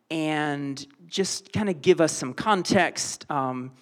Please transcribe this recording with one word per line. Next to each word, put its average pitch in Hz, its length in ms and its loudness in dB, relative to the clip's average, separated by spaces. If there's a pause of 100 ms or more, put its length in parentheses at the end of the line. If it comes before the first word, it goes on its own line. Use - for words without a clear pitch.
(100)
and 147 760 -4 (200)
just - 460 -4
kinda 202 220 0
give 160 260 4
us 156 100 4
some 127 220 -6
context, - 1000 0
um, 131 520 -2